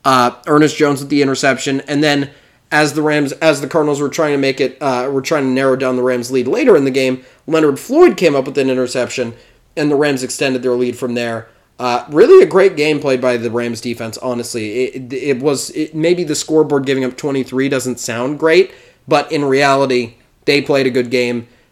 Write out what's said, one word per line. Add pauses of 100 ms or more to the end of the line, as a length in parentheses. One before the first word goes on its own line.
Uh,
Ernest
Jones
with
the
interception,
and
then (400)
as
the
Rams,
as
the
Cardinals
were
trying
to
make
it,
uh,
were
trying
to
narrow
down
the
Rams'
lead
later
in
the
game, (240)
Leonard
Floyd
came
up
with
an
interception, (420)
and
the
Rams
extended
their
lead
from
there. (320)
Uh,
really
a
great
game
played
by
the
Rams
defense,
honestly.
It,
it,
it
was,
it,
maybe
the
scoreboard
giving
up
twenty-three
doesn't
sound
great, (360)
but
in
reality, (300)
they
played
a
good
game, (240)